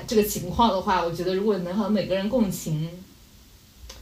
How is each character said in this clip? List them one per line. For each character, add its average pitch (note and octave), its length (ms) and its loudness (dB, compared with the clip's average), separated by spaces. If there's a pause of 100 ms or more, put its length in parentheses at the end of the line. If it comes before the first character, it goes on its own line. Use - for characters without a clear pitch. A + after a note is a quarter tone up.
这 A#3 80 0
个 G#3 80 6
情 - 260 -4
况 A#3 200 4
的 F#3+ 120 0
话， F#3 220 2
我 E3+ 80 0
觉 E3+ 120 -4
得 F#3 120 0
如 G3 80 0
果 G#3 140 2
能 F3 180 -4
和 G3+ 140 0
每 G3+ 160 2
个 F3+ 100 0
人 G3 140 0
共 A3+ 200 2
情， D#3+ 400 -4 (1120)